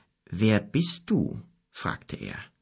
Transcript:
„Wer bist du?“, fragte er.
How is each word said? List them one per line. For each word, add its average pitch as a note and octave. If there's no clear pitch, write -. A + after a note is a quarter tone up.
„Wer G#2+
bist -
du?“, -
fragte -
er. G1+